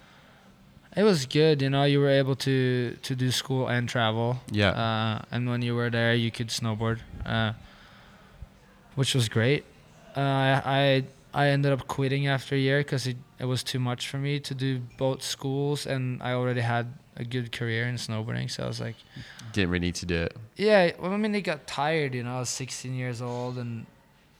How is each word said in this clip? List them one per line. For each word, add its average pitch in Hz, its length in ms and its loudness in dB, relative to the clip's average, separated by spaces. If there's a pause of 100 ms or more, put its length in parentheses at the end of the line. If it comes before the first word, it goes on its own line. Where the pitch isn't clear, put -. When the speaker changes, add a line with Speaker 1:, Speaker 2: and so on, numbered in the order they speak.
(960)
Speaker 1:
It 185 60 4
was 175 240 4
good, 151 340 4
you 135 80 2
know, 139 160 4
you 143 160 6
were 139 80 6
able 139 280 4
to, 127 680 2
to - 120 -4
do 127 160 0
school 131 380 -2
and 120 180 0
travel. 117 540 0 (100)
Speaker 2:
Yeah. 104 200 4
Speaker 1:
Uh, 113 600 0
and 120 180 -2
when 120 120 -2
you 120 140 -2
were 120 160 0
there, 117 240 2
you 117 160 2
could 113 180 -6
snowboard, 113 520 -2 (260)
uh, 113 260 0 (1400)
which - 200 0
was 117 140 2
great. 120 360 2 (520)
Uh, 139 40 -2
I, 135 440 2
I, 135 400 4 (300)
I 143 140 4
ended 139 240 2
up 127 140 -2
quitting 139 420 0
after 135 260 -2
a 139 40 2
year 135 240 4
'cause 131 240 -2
it, 127 120 -4 (200)
it 127 60 -6
was 127 180 0
too - 160 -4
much 123 300 -2
for - 80 -8
me 143 240 -2
to 139 140 -8
do 131 260 -2 (160)
both 135 260 0
schools, 143 640 -2
and 127 360 -4
I 123 100 -2
already 123 300 0
had 120 320 0 (220)
a 123 80 -8
good 120 280 -4
career 117 340 -2
in 123 100 -4
snowboarding, 120 540 -4
so - 140 -6
I - 20 -4
was 120 140 -6
like 117 160 -8 (560)
Speaker 2:
Didn't 95 180 2
really 87 160 2
need 87 100 -2
to 90 100 -8
do 87 160 0
it. - 140 -4 (200)
Speaker 1:
Yeah, 196 420 6
well, 180 140 -4
I 202 60 -2
mean, 214 160 0
it 202 80 -2
got 160 240 -4
tired, 147 480 0
you 123 80 -4
know, 123 140 -6
I 127 40 -4
was 120 80 -4
sixteen - 460 -8
years 127 260 -4
old, 123 380 -6
and, 117 260 -8 (560)